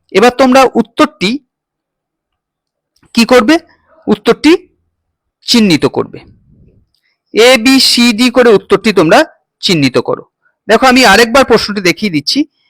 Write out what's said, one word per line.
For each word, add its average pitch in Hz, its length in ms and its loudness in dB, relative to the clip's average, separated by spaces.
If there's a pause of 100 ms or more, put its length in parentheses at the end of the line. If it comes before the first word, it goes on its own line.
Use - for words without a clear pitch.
(120)
এবার 226 200 0
তোমরা 262 420 2
উত্তরটি 247 680 -4 (1700)
কি 233 120 0
করবে? 254 320 2 (500)
উত্তরটি 285 600 0 (720)
চিহ্নিত 190 440 -2
করবে। - 340 -6 (1120)
এ, 262 240 2
বি, 262 220 0
সি, 240 340 0
ডি 240 160 -2
করে 240 200 2
উত্তরটি 196 440 0
তোমরা 185 300 2 (360)
চিহ্নিত 143 380 -4
করো। - 340 -8 (360)
দেখো, 226 180 0
আমি 254 200 2
আরেকবার 226 400 2
প্রশ্নটি 208 360 -2
দেখিয়ে 180 300 -4
দিচ্ছি। 160 340 -4 (240)